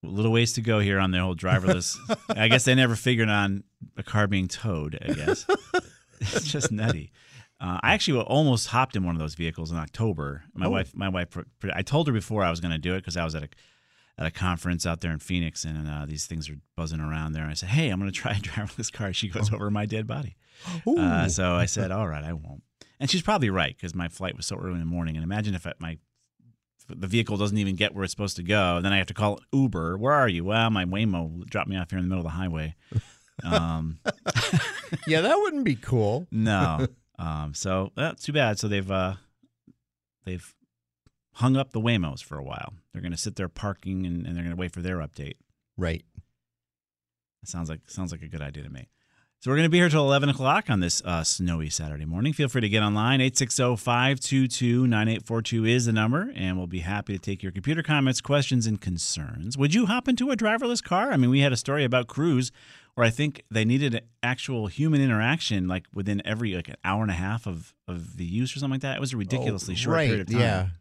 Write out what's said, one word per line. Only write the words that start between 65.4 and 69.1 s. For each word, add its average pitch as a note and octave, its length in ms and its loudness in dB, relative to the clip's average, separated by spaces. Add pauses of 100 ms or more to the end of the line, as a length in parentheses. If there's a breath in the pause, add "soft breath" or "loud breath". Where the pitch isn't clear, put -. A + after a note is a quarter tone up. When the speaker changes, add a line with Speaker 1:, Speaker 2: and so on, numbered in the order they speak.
Speaker 1:
like, F2+ 260 -2
within G2+ 320 -2
every, G#2+ 300 -2
like, E2+ 100 -6
an - 160 -14
hour G2+ 200 0
and G#2 100 0
a - 20 0
half F#2+ 320 -4
of, E2+ 260 -8 (140)
of F2 300 -10
the F2 80 -6
use A2+ 320 -2
or - 20 -8
something C3+ 160 -2
like C3+ 60 -2
that. C3+ 160 -4
It - 40 -4
was C3 120 -4